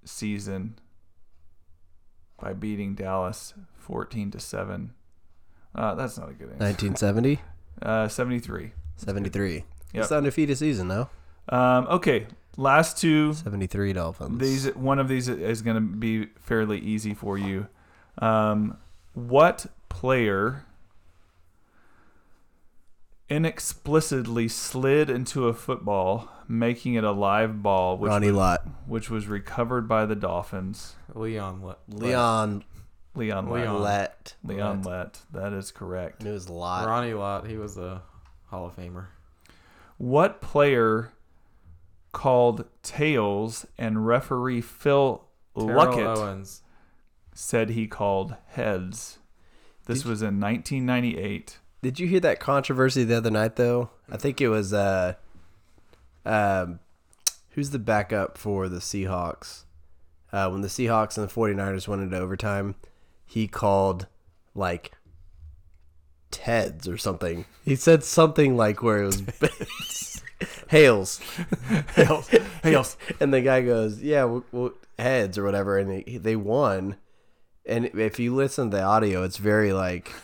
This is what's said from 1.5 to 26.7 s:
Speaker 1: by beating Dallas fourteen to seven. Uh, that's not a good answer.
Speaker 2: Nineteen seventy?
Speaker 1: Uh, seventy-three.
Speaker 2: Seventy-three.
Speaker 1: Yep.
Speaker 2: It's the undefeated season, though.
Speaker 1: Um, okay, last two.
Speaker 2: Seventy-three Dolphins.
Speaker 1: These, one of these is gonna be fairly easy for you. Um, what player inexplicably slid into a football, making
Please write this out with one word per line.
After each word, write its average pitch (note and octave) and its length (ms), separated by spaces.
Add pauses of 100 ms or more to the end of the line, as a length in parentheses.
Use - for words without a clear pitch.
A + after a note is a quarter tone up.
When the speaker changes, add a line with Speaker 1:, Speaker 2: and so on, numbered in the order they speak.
Speaker 1:
by F#2+ 140
beating G2+ 420
Dallas F#2+ 600 (240)
fourteen - 540
to - 80
seven. G2 520 (840)
Uh, G#2+ 200
that's B2 240
not - 100
a C#2 40
good - 180
answer. C#2 140
Speaker 2:
Nineteen G2+ 320
seventy? A#2 440 (420)
Speaker 1:
Uh, A2 260
seventy-three. A#2+ 640 (240)
Speaker 2:
Seventy-three. G2 580 (380)
Speaker 1:
Yep. - 80
Speaker 2:
It's A2 80
the D3+ 80
undefeated C#3+ 420
season, B2+ 300
though. G#2+ 200 (400)
Speaker 1:
Um, B2+ 400
okay, C#3 380 (300)
last C#3 420
two. D3+ 360
Speaker 2:
Seventy-three G2+ 580
Dolphins. E2+ 480
Speaker 1:
These, C3+ 360
one C3+ 240
of C3 80
these B2+ 200
is A2 340
gonna A2+ 180
be A2 460 (140)
fairly G#2+ 380
easy G#2+ 360
for G2 220
you. G2 300 (520)
Um, G#2+ 600 (340)
what B2+ 540 (220)
player A#2+ 760 (2750)
inexplicably C#3+ 1200
slid C3+ 600
into B2 380
a A#2 60
football, G2+ 760 (160)
making A#2+ 480